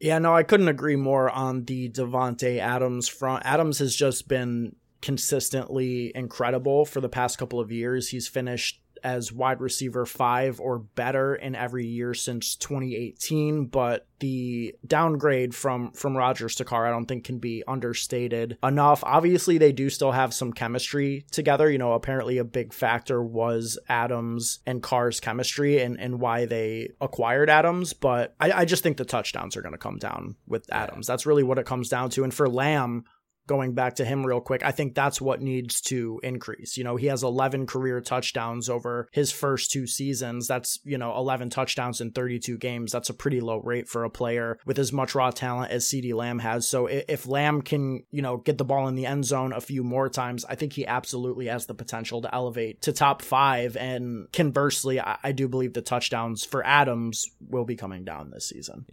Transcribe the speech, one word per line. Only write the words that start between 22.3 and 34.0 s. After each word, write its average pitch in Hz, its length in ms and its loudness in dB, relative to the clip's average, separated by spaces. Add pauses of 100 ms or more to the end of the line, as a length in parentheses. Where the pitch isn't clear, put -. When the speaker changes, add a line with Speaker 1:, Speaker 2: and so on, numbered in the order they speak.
Speaker 1:
a 120 60 2
big 113 280 -4
factor 120 480 0
was 113 680 -2
Adams 117 800 -2
and 127 180 -4
Carr's 120 340 2
chemistry 131 640 2
and, 123 160 -4
and 123 220 -4
why 120 260 0
they 113 440 -2 (100)
acquired 135 500 2
Adams, 170 420 6
but 123 460 0
I, 160 140 4
I 180 140 4
just 170 180 2
think 147 140 2
the 131 60 -2
touchdowns 101 520 -4
are - 60 -8
gonna 80 160 -10
come 101 200 -8
down 101 380 -8 (100)
with 113 220 -4
Speaker 2:
Yeah. - 160 -2
Speaker 1:
Adams. 104 240 -10
That's 127 180 -2
really 147 160 6
what 127 160 2
it 123 80 -2
comes 123 220 -4
down 127 220 0
to. 135 120 0
And 127 100 -2
for 143 160 2
Lamb, 127 560 0 (440)
going 135 260 0
back 127 220 0
to 135 80 0